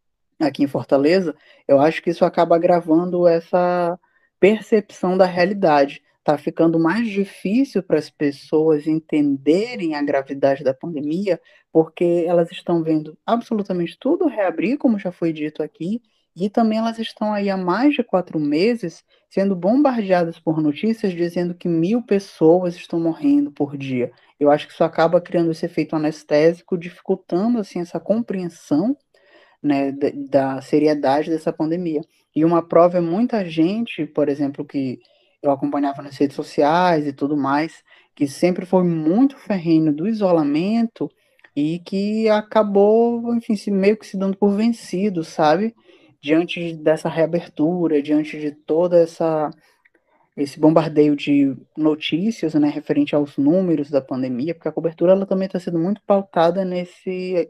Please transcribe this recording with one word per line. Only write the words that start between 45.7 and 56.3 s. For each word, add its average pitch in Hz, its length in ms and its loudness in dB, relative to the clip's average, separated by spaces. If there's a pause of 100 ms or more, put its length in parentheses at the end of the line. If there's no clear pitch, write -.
Diante 285 520 -2
dessa 156 340 0
reabertura, 160 920 -2
diante 151 380 -2
de 151 120 -6
toda 170 500 2
essa, 160 480 -2 (880)
esse 143 240 -6
bombardeio 151 560 4
de 143 400 0 (220)
notícias, 156 800 -2
né, 147 120 4
referente 147 480 -2
aos 143 220 -2
números 156 520 2
da 143 120 0
pandemia, 131 520 -4
porque 165 140 -10
a 151 40 -4
cobertura, 165 420 0
ela 196 120 2
também 190 220 -2
tá 185 120 -6
sendo 170 200 -4
muito 190 260 -2
pautada 190 600 0